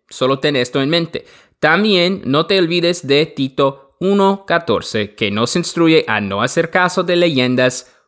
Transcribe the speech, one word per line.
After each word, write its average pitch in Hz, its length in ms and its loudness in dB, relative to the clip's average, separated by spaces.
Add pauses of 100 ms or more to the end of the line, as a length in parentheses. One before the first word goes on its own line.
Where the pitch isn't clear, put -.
solo 131 300 -2
ten 156 160 -2
esto 127 260 -2
en 135 80 -2
mente. 165 360 -4 (340)
También 180 640 2
no 147 220 0
te 190 120 0
olvides 175 480 0
de 139 200 2
Tito 139 760 -4
uno 196 460 0
catorce, 113 680 -2
que 107 160 -2
nos 107 280 -2
instruye 165 500 2
a 107 140 -2
no 101 200 -4
hacer 160 280 -2
caso 180 340 0
de 175 140 0
leyendas 127 760 0 (140)